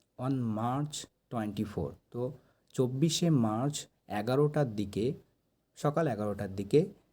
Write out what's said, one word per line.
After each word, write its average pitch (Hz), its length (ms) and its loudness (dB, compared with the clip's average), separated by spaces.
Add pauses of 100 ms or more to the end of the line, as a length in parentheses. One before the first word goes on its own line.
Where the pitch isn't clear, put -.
(240)
on 135 80 0
March 123 720 -2 (240)
twenty-four। 104 640 -4 (180)
তো 123 280 -6 (340)
চব্বিশে 139 580 2
মার্চ 123 560 2 (220)
এগারোটার 131 680 2
দিকে, 104 360 -2 (640)
সকাল 151 320 0
এগারোটার 101 480 -4
দিকে 139 360 4 (200)